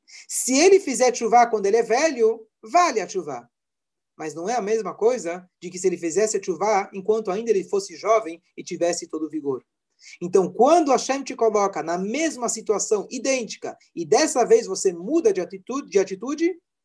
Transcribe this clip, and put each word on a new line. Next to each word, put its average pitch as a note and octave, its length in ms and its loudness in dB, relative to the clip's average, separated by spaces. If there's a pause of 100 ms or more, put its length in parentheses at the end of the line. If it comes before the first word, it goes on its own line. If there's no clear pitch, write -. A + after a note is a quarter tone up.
(300)
Se - 280 -2
ele F#4+ 220 6
fizer B3 320 0
tchuvá A#3 360 4
quando G#3+ 180 -2
ele G3+ 100 2
é A#3 80 4
velho, A#3 640 0 (160)
vale C4 380 2
a F3 60 -6
tchuvá. C#3+ 420 -10 (680)
Mas D#3 160 -10
não E3+ 160 -8
é B3 60 -2
a A3+ 60 -2
mesma G3+ 340 -2
coisa F#3 520 -2 (140)
de F3+ 80 -12
que F3+ 80 -12
se F#3 80 -2
ele F3 120 0
fizesse F#3+ 400 0
a - 20 -4
tchuvá G3 540 -2
enquanto G#3+ 360 -2
ainda A3+ 220 -2
ele F#3 140 0
fosse G3 320 -4
jovem E3+ 440 -2 (140)
e E3+ 80 -14
tivesse E3+ 440 -4
todo D#3 180 -8
o D3+ 40 -6
vigor. C#3 340 -6 (580)
Então, F3+ 300 2
quando D4 400 6
Hashem C4+ 320 0
te B3+ 120 -10
coloca G3+ 480 0
na E3+ 140 -4
mesma A#3+ 500 -4
situação G3+ 640 -2
idêntica A#3 680 -4 (160)
e E3 120 -8
dessa A#3+ 400 2
vez A3 200 4
você F#3 280 -2
muda G#3+ 400 0
de F3+ 80 -4
atitude, G3 480 -10
de F#3+ 100 2
atitude, C4 580 -2 (280)